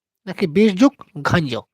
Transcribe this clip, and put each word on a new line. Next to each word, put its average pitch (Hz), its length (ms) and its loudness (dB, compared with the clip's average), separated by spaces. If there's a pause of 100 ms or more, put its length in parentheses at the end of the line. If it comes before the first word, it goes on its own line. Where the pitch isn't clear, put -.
(260)
নাকি 190 220 -6
বিষ 196 260 2
যোগ 240 200 2 (280)
ঘঞ্জ? 143 360 -2 (160)